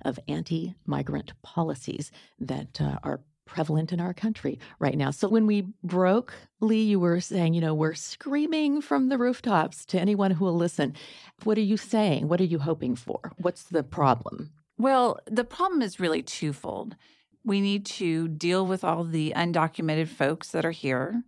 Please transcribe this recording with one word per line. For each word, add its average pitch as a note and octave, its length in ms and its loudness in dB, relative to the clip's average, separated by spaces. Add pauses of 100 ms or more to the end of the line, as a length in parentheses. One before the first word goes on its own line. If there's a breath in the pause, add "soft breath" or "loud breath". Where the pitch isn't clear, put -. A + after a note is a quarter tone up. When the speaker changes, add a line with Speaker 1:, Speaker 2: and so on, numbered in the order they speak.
Speaker 1:
of C#3 160 -4 (100)
anti-migrant D3+ 1120 -4
policies - 680 -6 (300 loud breath)
that, C3 400 -6
uh, D3 220 0
are - 180 -6 (240)
prevalent D#3+ 480 -2
in E3+ 80 -2
our F3+ 140 -4
country G#3+ 440 -4 (200 loud breath)
right D3+ 180 0
now. C#3 140 0
So F#3+ 180 0
when A3 180 4
we G3+ 200 2 (160)
broke, F#3 500 2 (280)
Lee, A3 240 4
you G#3 140 4
were F3 220 4
saying, E3+ 320 2
you E3+ 80 2
know, D#3+ 140 2
"We're D#3 180 2
screaming D4 880 0
from C4+ 280 2
the C4 100 2
rooftops A#3+ 680 0
to F#3 140 0
anyone G3 300 4
who F3 160 2
will E3+ 100 2
listen." E3+ 380 0 (500 loud breath)
What A3 140 2
are A3 40 2
you G#3 140 2
saying? G3 520 0
What F3 120 2
are F#3 40 4
you D#3+ 160 0
hoping D3+ 340 -2
for? - 420 -8
What's F3+ 280 -4
the E3 180 0
problem? C3+ 720 0 (260)
Speaker 2:
Well, B3 480 4
the A3+ 180 0
problem F4 380 0
is F#3+ 180 -4
really E3 220 0
twofold. - 720 -8 (480 soft breath)
We G3+ 160 0
need G3 260 0
to E3 420 -2
deal E3+ 360 0
with F#3 200 -2
all E3+ 200 2
the D#3+ 320 -2
undocumented D#3+ 720 0
folks - 440 -2
that D#3+ 120 0
are E3 60 0
here. D#3+ 580 -2